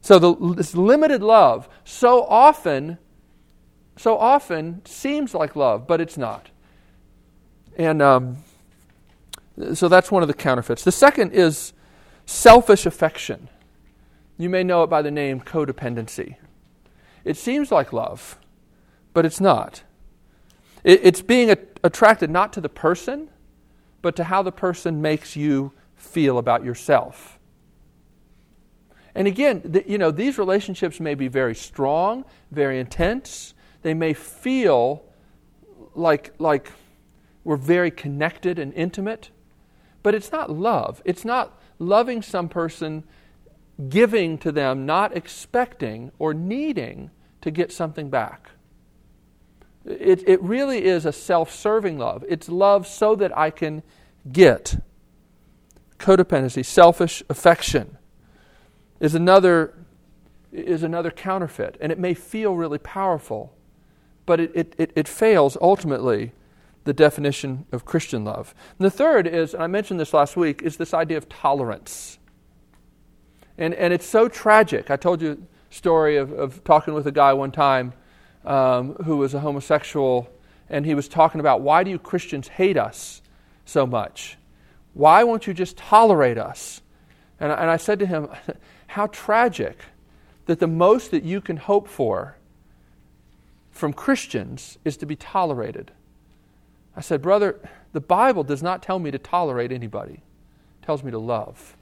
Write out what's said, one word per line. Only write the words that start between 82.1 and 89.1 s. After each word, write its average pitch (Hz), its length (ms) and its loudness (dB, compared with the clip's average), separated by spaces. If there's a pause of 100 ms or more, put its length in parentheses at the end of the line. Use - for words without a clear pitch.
hate 185 300 0
us - 440 -8 (440)
so 139 200 0
much? - 520 -8 (560)
Why 160 300 6
won't 226 240 -2
you 190 60 -6
just 175 240 -8
tolerate 175 600 4
us?" - 440 -12 (580)
And, 151 120 -4
and 165 180 -2
I 165 80 2
said 208 220 -2
to 202 60 -2
him, 156 240 -6 (280)
<laughs> - 300 -20
"How 208 200 -6
tragic 208 720 -2 (680)